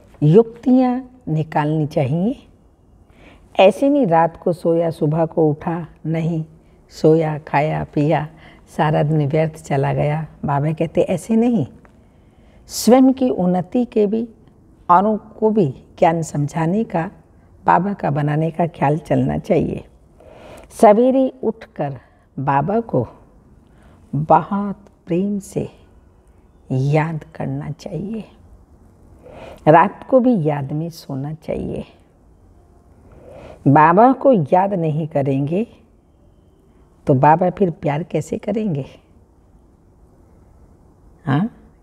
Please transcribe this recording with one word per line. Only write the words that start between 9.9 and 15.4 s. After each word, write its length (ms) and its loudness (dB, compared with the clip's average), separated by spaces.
गया। 320 -2
बाबा 280 -2
कहते, 280 -2
"ऐसे 360 -2
नहीं।" 300 2
स्वयं 460 4
की 180 -2
उन्नति 540 -2
के 220 0
भी, 220 -4
औरों 280 2
को 320 -2